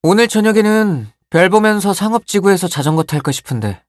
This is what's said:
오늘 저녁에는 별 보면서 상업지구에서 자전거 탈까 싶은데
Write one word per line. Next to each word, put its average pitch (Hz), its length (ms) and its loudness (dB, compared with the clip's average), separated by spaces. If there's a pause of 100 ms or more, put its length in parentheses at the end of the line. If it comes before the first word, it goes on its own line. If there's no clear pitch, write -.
오늘 202 260 2
저녁에는 214 760 0 (240)
별 175 180 4
보면서 208 460 2
상업지구에서 196 720 0
자전거 156 340 -2
탈까 147 300 -4
싶은데 107 560 -6